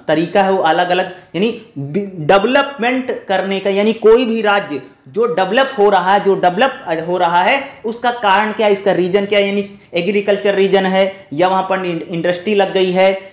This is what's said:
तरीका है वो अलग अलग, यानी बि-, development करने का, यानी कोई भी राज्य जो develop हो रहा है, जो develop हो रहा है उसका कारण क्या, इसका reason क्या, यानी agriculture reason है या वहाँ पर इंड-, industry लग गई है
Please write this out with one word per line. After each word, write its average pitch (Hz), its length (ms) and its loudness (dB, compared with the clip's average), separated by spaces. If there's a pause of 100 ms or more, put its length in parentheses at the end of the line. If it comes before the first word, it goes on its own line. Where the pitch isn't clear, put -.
तरीका 165 340 0
है 190 100 2
वो 175 180 0
अलग 175 200 0
अलग, 180 240 -2 (200)
यानी 208 260 -2 (180)
बि-, 151 360 -6
development 233 1120 -2
करने 190 340 -2
का, 196 100 -2
यानी 208 220 0
कोई 220 320 4
भी 226 180 -2
राज्य 196 400 -2 (260)
जो 208 180 0
develop 220 520 0
हो 208 120 4
रहा 190 240 2
है, 196 100 2
जो 196 100 4
develop 180 720 0
हो 180 100 -2
रहा 175 240 2
है 269 220 0 (200)
उसका 233 260 -4
कारण 214 420 0
क्या, 214 160 0
इसका 196 240 2
reason 180 340 0
क्या, 208 120 0
यानी 202 320 -2 (240)
agriculture 202 600 0
reason 190 320 2
है 190 460 0
या 165 160 2
वहाँ 190 140 2
पर 190 220 -2
इंड-, 170 180 -4
industry 175 520 -4
लग 190 200 0
गई 185 180 2
है 190 260 2 (140)